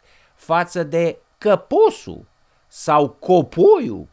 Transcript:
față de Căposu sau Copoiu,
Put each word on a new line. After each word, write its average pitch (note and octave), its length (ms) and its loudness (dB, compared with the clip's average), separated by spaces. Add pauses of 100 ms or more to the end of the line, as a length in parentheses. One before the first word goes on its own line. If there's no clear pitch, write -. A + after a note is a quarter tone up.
(360)
față E3+ 480 -4
de E3 340 -4 (200)
Căposu G#3 920 -2 (400)
sau D3 420 0
Copoiu, F3+ 1040 0